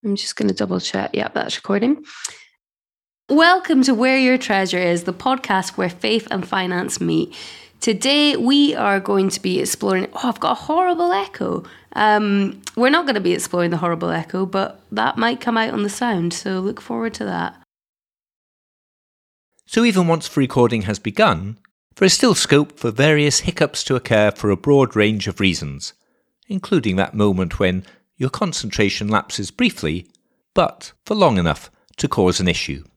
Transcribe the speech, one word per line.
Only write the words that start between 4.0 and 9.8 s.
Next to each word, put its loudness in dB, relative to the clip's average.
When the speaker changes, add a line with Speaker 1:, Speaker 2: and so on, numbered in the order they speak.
Speaker 1:
Your 4
Treasure -2
Is, 0
the -4
podcast -2
where -2
faith -2
and -4
finance -4
meet. -2
Today 2
we 4
are 0
going 2
to -6
be -2
exploring, -2